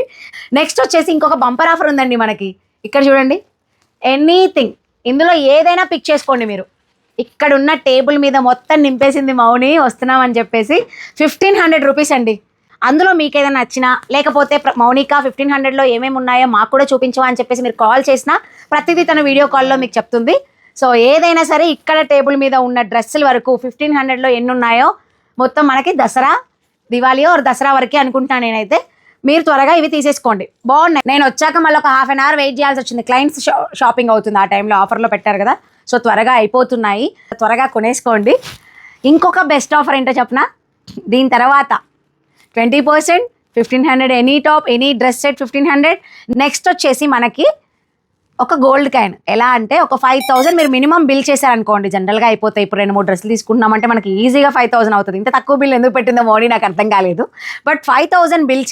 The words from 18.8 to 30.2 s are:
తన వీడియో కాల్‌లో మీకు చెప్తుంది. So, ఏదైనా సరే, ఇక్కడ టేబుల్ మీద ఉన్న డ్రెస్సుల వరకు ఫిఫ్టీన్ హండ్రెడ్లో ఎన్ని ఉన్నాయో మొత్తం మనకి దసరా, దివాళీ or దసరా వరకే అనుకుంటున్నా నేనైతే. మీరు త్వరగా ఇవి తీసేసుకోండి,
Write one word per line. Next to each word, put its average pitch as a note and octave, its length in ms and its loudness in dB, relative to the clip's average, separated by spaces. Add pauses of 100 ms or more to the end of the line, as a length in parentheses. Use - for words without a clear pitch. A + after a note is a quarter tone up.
తన D#4 180 0
వీడియో C#4 260 2
కాల్‌లో C4+ 300 0
మీకు B3+ 200 -6
చెప్తుంది. A#3 380 -2 (420)
So, C4 100 0 (220)
ఏదైనా E4 340 2
సరే, D4+ 220 0 (100)
ఇక్కడ D#4 260 -2
టేబుల్ C#4 360 0
మీద C4+ 180 0
ఉన్న B3 260 0
డ్రెస్సుల A#3 440 -2
వరకు B3+ 260 0 (120)
ఫిఫ్టీన్ D4 340 -4
హండ్రెడ్లో C4 320 -2
ఎన్ని A#3+ 260 -2
ఉన్నాయో A#3+ 320 2 (500)
మొత్తం B3+ 300 0
మనకి C4+ 240 0 (100)
దసరా, C4 300 0 (600)
దివాళీ C4 400 0
or E4+ 100 4
దసరా C4+ 360 0
వరకే C4 200 -2
అనుకుంటున్నా C4 420 -2
నేనైతే. A3 400 -2 (440)
మీరు D4+ 240 2
త్వరగా C#4+ 280 2
ఇవి D#4 200 0
తీసేసుకోండి, C4 500 -2 (200)